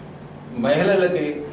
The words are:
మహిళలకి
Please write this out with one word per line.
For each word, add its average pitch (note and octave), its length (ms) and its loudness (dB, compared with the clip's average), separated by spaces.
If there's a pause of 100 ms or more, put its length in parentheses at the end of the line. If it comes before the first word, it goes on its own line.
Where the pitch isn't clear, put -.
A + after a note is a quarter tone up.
(580)
మహిళలకి D#3 840 2 (100)